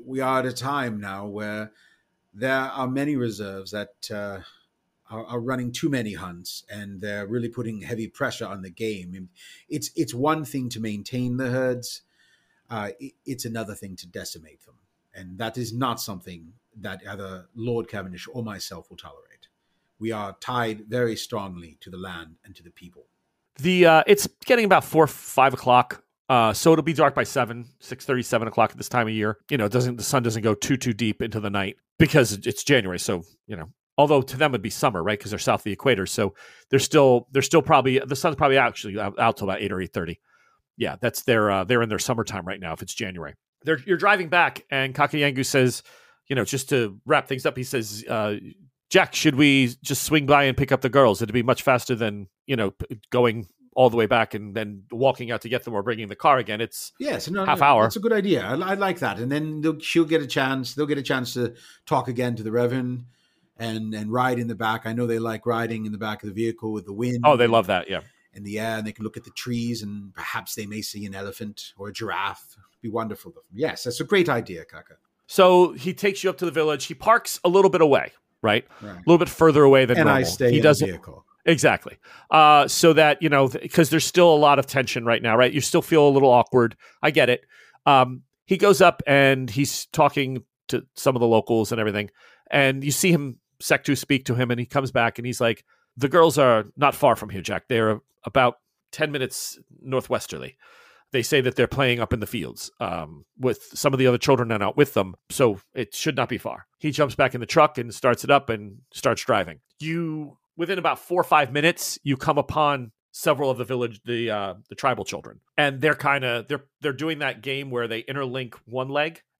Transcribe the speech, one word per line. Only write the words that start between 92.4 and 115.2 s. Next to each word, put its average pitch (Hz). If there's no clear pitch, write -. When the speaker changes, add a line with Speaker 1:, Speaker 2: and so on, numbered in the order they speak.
Speaker 2:
And 135
you 143
see 185
him, 143
Sectu, 143
speak 131
to 123
him, 123
and 120
he 120
comes 135
back 117
and 120
he's 123
like, 117
"The 135
girls 165
are 113
not 135
far 123
from 107
here, 95
Jack. 92
They're 110
about 123
ten 156
minutes -
northwesterly. 123
They 123
say 143
that 123
they're 120
playing 123
up 110
in 120
the 104
fields, 76
um, 82
with 127
some 143
of 131
the 131
other 123
children 123
and 107
out 101
with 143
them, 95
so 110
it -
should 147
not 123
be 117
far." -
He 151
jumps 139
back 135
in 123
the 113
truck 151
and 117
starts 127
it 139
up 139
and 107
starts -
driving. 87
You, 156
within 175
about 160
four 175
or -
five 147
minutes, 151
you 139
come 147
upon 143
several 143
of 131
the 123
village, 120
the, 117
uh, 98
the 104
tribal 120
children, -